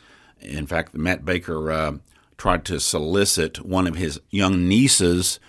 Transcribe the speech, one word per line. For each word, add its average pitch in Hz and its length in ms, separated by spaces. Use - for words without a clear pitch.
In 73 280
fact, 82 280
Matt 80 300
Baker, 82 460
uh, 78 220
tried 90 280
to 80 140
solicit 85 840
one 92 220
of 82 80
his 82 240
young 92 380
nieces 95 800